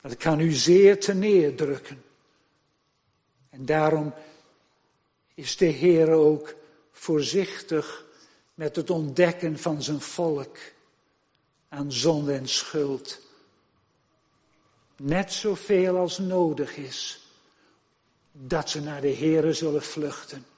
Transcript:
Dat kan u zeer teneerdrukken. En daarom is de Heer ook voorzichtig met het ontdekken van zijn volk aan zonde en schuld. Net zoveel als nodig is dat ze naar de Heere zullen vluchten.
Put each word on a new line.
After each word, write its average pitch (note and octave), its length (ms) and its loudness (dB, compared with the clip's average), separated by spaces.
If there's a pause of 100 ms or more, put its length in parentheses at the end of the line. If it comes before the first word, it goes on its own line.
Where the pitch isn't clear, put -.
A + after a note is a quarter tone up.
Dat B2+ 160 -12
kan D#3+ 220 2
u D#3+ 120 2
zeer G3 480 8
teneerdrukken. D3+ 1040 0 (1500)
En C3 160 -16
daarom D3+ 480 2 (1200)
is - 240 -10
de F#3+ 80 4
Heer D#3+ 440 4
ook D3+ 460 4 (360)
voorzichtig D#3 1120 -4 (480)
met D#3 220 -8
het E3 140 -4
ontdekken E3 680 0
van D3+ 240 -4
zijn C#3 180 -6
volk D3+ 560 -4 (1120)
aan C#3+ 220 -8
zonde C#3+ 420 0
en C3 140 -6
schuld. - 760 -6 (1700)
Net D#3+ 380 -2
zoveel F#3 640 0
als F3+ 200 -2
nodig F3 580 -2
is - 560 -12 (1000)
dat D3 380 -6
ze D3+ 120 -8
naar D3 200 -10
de C#3 120 0
Heere D#3+ 400 2
zullen D3+ 300 -2
vluchten. C#3 640 -10 (120)